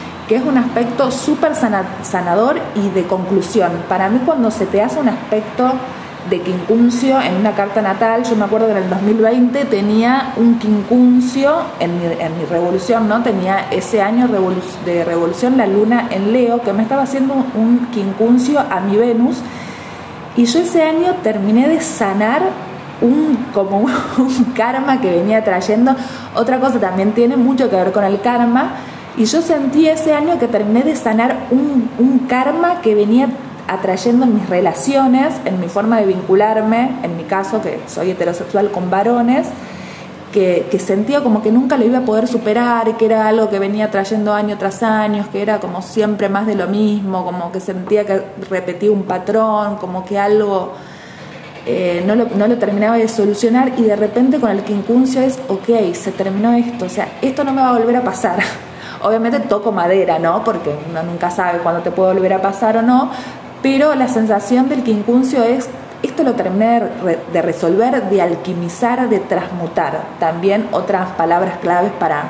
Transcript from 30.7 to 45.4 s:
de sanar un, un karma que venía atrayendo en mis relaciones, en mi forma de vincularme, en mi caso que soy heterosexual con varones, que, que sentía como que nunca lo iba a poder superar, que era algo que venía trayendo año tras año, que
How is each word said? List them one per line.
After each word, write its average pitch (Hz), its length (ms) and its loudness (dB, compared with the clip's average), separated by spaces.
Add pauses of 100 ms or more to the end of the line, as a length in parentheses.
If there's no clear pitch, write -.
de 311 120 0
sanar 233 540 0
un, 269 480 2
un 262 300 4
karma 320 540 0
que 220 120 2
venía 214 360 4 (380)
atrayendo 190 580 0
en 226 100 4
mis 196 120 -2
relaciones, 262 840 2 (100)
en 185 160 -2
mi 175 80 -4
forma 220 320 0
de 208 60 4
vincularme, 220 840 2 (100)
en 170 160 -6
mi 170 60 -8
caso 190 380 -2
que - 260 -6
soy 180 240 -4
heterosexual 180 580 -2
con 180 220 -4
varones, 240 560 2 (840)
que, 180 380 2
que 190 100 0
sentía 214 420 0
como 220 200 2
que 214 100 2
nunca 262 260 2
lo 240 80 4
iba 247 140 2
a - 20 -2
poder 226 260 0
superar, 233 720 0
que 220 80 2
era 220 220 4
algo 220 220 2
que 196 100 -2
venía 208 300 -2
trayendo 208 440 -2
año 208 240 -2
tras 196 260 -4
año, 214 480 0
que 196 100 -4